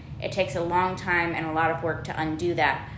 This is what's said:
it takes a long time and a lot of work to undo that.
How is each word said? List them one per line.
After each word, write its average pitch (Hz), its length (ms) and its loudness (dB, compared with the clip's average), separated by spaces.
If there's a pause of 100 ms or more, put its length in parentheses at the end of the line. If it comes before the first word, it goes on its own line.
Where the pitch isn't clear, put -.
(220)
it - 100 -4
takes 185 240 0
a 175 60 0
long 180 340 2
time 170 380 0
and 165 120 -2
a 156 60 -2
lot 160 200 4
of 165 120 -2
work 156 220 -2
to - 160 -4
undo 156 320 0
that. 151 340 2 (100)